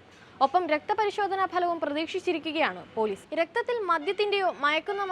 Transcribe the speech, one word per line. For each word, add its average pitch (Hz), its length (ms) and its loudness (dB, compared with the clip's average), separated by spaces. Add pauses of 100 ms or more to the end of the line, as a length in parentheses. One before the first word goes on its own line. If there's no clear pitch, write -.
(440)
ഒപ്പം 349 180 4 (100)
രക്തപരിശോധനാ 392 800 0
ഫലവും 349 300 0
പ്രതീക്ഷിച്ചിരിക്കുകയാണ് 311 1000 -2 (160)
പോലീസ്. 220 260 -2 (180)
രക്തത്തിൽ 466 360 -2 (140)
മദ്യത്തിന്റെയോ 381 580 0 (160)
മയക്കുന്ന 320 480 0